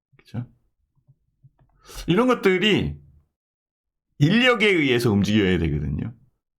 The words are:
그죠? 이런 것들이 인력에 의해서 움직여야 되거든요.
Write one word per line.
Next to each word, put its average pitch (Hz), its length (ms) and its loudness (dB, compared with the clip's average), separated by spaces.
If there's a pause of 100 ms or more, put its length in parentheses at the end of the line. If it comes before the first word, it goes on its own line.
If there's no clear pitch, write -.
(180)
그죠? - 280 -14 (1600)
이런 208 200 0
것들이 185 720 0 (1160)
인력에 220 500 2
의해서 127 440 2
움직여야 98 480 2
되거든요. 76 540 -4 (460)